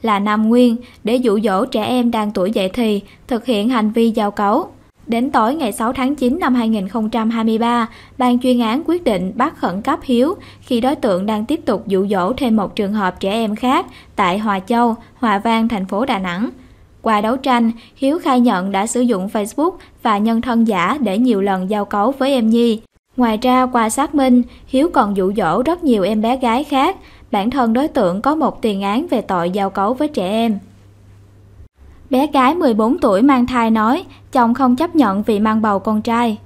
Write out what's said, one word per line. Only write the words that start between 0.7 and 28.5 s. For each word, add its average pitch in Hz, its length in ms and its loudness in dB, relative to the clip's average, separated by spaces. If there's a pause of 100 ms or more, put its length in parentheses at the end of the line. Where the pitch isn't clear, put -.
để 226 120 0
dụ 226 240 2
dỗ 202 240 0
trẻ 220 200 -2
em 247 260 0
đang 214 200 -2
tuổi 202 200 -2
dậy 196 240 -2
thì 214 280 0 (260)
thực 233 180 -4
hiện 214 220 0
hành 226 220 0
vi 226 200 2
giao 214 200 -2
cấu. 208 380 0 (380)
Đến 247 240 -2
tối 247 240 2
ngày 277 180 -4
sáu 226 200 -4
tháng 262 220 -2
chín 254 260 -2
năm 277 140 0
hai 233 140 0
nghìn 208 200 -2
không 220 220 -4
trăm 226 200 -2
hai 226 140 -4
mươi 220 140 0
ba, 233 300 0 (300)
ban 247 200 2
chuyên 247 220 2
án 233 260 -2
quyết 349 180 -2
định 190 300 0
bắt 277 220 -2
khẩn 196 260 -4
cấp 294 200 -2
Hiếu 262 320 2 (260)
khi 240 200 -2
đối 254 140 2
tượng 202 320 0
đang 214 180 -2
tiếp 311 200 -4
tục 220 220 -2
dụ 196 200 0
dỗ 196 260 0
thêm 240 240 0
một 196 200 -2
trường 202 160 -2
hợp 196 280 -4
trẻ 196 120 -2
em 220 240 -2
khác 262 300 0 (300)
tại 190 220 0
Hòa 208 220 -2
Châu, 233 340 0 (200)
Hòa 214 240 0
Vang, 226 300 0
thành 196 180 -4
phố 202 180 -4
Đà 220 140 -2
Nẵng. 185 320 -4 (520)
Qua 214 180 0
đấu 220 160 -2
tranh, 240 340 2 (260)
Hiếu 277 220 0
khai 269 220 2
nhận 196 320 0
đã 196 140 -2
sử 240 140 -2
dụng 214 320 0
Facebook 226 380 -2 (320)
và 214 160 0
nhân 226 220 2
thân 233 260 2
giả 190 340 0
để 202 180 -2
nhiều 233 220 2
lần 190 300 -2
giao 208 140 -2
cấu 202 260 0
với 269 220 -2
em 233 180 2
Nhi. 233 300 2 (360)
Ngoài 226 260 0
ra, 254 240 4
qua 233 240 0
xác 277 240 -2
minh, 262 280 4 (240)
Hiếu 277 260 2
còn 208 240 2
dụ 185 200 0
dỗ 185 260 0
rất 339 220 -2
nhiều 233 180 2
em 214 200 0
bé 233 140 0
gái 254 280 -2
khác. 294 320 0 (340)
Bản 208 200 0
thân 247 220 0
đối 262 160 2
tượng 202 340 0
có 285 120 2
một 285 280 -2